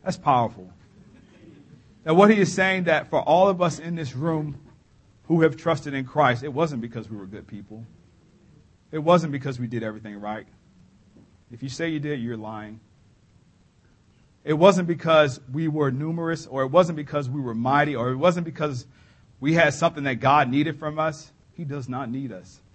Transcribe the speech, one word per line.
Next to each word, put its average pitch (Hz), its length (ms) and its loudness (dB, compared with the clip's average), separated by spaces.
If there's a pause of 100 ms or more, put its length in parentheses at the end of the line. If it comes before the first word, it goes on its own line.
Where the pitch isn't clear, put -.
That's 180 140 -6
powerful. 113 520 0 (1300)
Now, 160 100 2
what 202 160 10
he 214 100 6
is 175 120 2
saying, 190 320 0
that 160 240 2
for 147 140 0
all 180 260 4
of 180 140 0
us 160 160 -2
in 170 160 -8
this 151 200 -8
room 151 460 -4 (680)
who 160 140 4
have 160 140 4
trusted 151 380 -2
in 135 100 -4
Christ, 131 380 2
it 143 100 -10
wasn't 143 300 -2
because 117 260 -12
we 110 80 -12
were 98 100 -14
good 95 200 -16
people. 107 400 -18 (1040)
It 156 80 -6
wasn't 165 340 4
because 131 260 -6
we 123 100 -6
did 113 140 -4
everything 107 380 -10
right. 107 260 -8 (1040)
If 120 120 -14
you 135 80 -8
say 165 180 -6
you 156 120 -4
did, 147 200 -6
you're 117 160 -6
lying. 107 440 -12 (1600)
It 151 100 0
wasn't 175 340 6
because 156 520 2 (120)
we 160 160 -2
were 147 240 0
numerous, 165 560 -4
or 135 140 -4
it 131 40 0
wasn't 165 300 4
because 143 340 -4
we 143 100 -6
were 120 140 -6
mighty, 143 400 2
or 123 160 -2
it 131 60 -2
wasn't 170 280 2
because 151 420 -6 (520)
we 147 160 0
had 160 180 4
something 165 320 -2
that 131 120 -2
God 131 340 4
needed 147 300 -2
from 151 180 -8
us. 156 320 -4 (240)
He 170 100 -12
does 135 240 -8
not 127 220 -8
need 131 220 -8
us. 92 280 -20 (140)